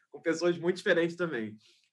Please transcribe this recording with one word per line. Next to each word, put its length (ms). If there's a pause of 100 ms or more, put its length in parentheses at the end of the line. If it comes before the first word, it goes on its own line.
(100)
com 100
pessoas 380
muito 200
diferentes 360
também. 420 (360)